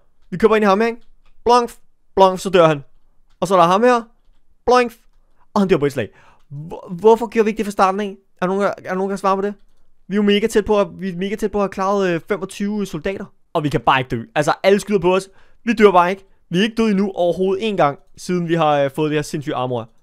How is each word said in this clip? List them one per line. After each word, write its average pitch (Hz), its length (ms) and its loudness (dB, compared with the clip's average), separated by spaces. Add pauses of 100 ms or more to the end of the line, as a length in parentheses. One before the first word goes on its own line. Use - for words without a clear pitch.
(300)
Vi 185 60 -8
kører 208 120 4
bare 220 100 2
ind 214 60 0
i - 20 4
ham, 196 160 4
ikke? 233 180 -4 (440)
Blonk, 240 260 2 (460)
blonk, 185 240 4
så 196 100 -8
dør 175 160 6
han. 147 160 0 (580)
Og 170 80 -4
så 196 60 0
er 185 40 6
der 170 80 6
ham 190 160 2
her. 240 200 4 (640)
Blonk. 247 260 2 (640)
Og 208 60 2
han 190 80 2
dør 185 80 4
på 143 100 0
et 135 60 -2
slag. 113 160 -6 (400)
Hvor-, 156 520 -16
hvorfor 226 260 4
gjorde 220 180 0
vi 214 60 -2
ikke 214 80 -6
det 214 80 -4
fra 208 40 -8
starten 196 300 0
af? 196 160 -8 (240)
Er 185 60 -4
der 190 80 -2
nogen, 196 80 -2
er 185 120 -2
der 151 200 -10
nogen, 190 160 -4
der 202 60 -6
kan - 20 -8
svare 196 180 0
på 190 60 -4
det? 202 120 -4 (540)
Vi 185 60 -6
er - 20 2
jo 214 60 2
mega 202 240 2
tæt 214 180 0
på 208 160 0
at, 196 140 0
vi 175 140 -10
er 175 80 -8
mega 196 180 -6
tæt 220 180 -4
på 208 60 -4
at 202 40 0
have 196 60 -2
klaret, 196 460 -2
øh, 160 140 -4
femogtyve 202 580 -6
soldater. 196 380 -8 (280)
Og 165 100 -2
vi 147 60 0
kan 135 120 -2
bare 135 200 2
ikke 127 160 -6
dø. 113 60 -6 (120)
Altså, 151 280 0
alle 196 180 4
skyder 202 180 -2
på 175 160 2
os. 190 140 -2 (360)
Vi 233 80 -2
dør 208 200 4
bare 175 180 4
ikke. 196 140 -8 (260)
Vi 170 80 -2
er 196 40 2
ikke 220 120 -2
døde 226 160 0
endnu 202 240 0
overhovedet 190 540 -2
en 202 80 -6
gang, 147 220 0 (180)
siden 175 320 -4
vi 160 60 -2
har, 151 240 2
øh, 139 120 0
fået 156 200 -2
det 151 60 -2
her 147 60 -2
sindssyge 147 320 -8
armor. 123 360 -6 (120)